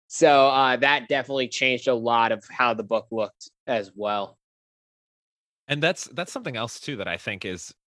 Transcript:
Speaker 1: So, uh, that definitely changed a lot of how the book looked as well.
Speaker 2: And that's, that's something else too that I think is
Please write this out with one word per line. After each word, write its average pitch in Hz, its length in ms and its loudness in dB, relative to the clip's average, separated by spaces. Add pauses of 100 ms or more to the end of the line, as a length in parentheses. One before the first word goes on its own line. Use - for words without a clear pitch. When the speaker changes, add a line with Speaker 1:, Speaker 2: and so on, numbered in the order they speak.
Speaker 1:
So, 143 400 6
uh, 135 300 4
that 139 320 0
definitely 135 400 -2
changed 131 400 -2
a 127 40 6
lot 117 380 2
of 107 180 -4
how 120 240 0
the 110 100 -8
book 104 280 -2
looked 110 380 -6 (160)
as 104 280 -4
well. 104 440 -6 (1300)
Speaker 2:
And 143 160 -4
that's, 180 220 -2
that's 170 260 -12
something 175 240 -10
else 113 240 -8
too 147 180 -10
that 95 100 -8
I 85 100 -6
think 101 280 -10
is 90 280 -10 (180)